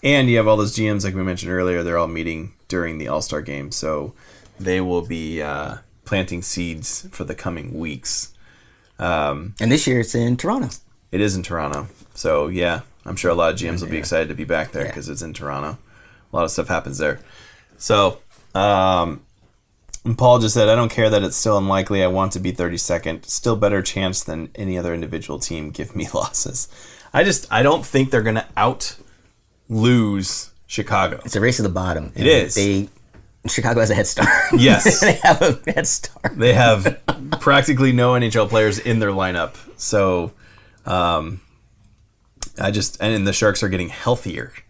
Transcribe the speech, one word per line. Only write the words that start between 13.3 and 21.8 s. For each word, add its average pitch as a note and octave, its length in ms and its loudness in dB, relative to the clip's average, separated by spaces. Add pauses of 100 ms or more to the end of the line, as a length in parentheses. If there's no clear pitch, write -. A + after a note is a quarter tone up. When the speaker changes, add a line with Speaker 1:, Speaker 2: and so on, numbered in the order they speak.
Speaker 1:
lot E2 160 2
of F2+ 60 -4
G E2+ 120 -6
Ms F2 120 -4
will E2 80 -8
be D#2+ 60 -6
Speaker 2:
Yeah. D#2+ 40 -4
Speaker 1:
excited D#2+ 300 -2
to D2+ 60 -8
be D2+ 100 -8
back D#2 260 -4
there C#2+ 140 -6
Speaker 2:
Yeah. C#2 60 -8
Speaker 1:
'cause C#2+ 180 -12
it's D2 120 -10
in D#2+ 120 -10
Toronto. C#2+ 440 -8 (540)
A - 40 -8
lot E2+ 100 2
of E2 60 -4
stuff - 180 -4
happens D#2+ 280 -4
there. D2 220 -2 (580)
So, G2+ 420 2 (360)
um, F#2 680 2 (840)
and A2+ 120 -2
Paul B2 220 6
just G#2+ 140 2
said, A2 160 6
"I A2 60 8
don't A#2 160 2
care A2 180 2
that G#2 140 4
it's F#2 120 -4
still G#2+ 220 2
unlikely. G2 460 0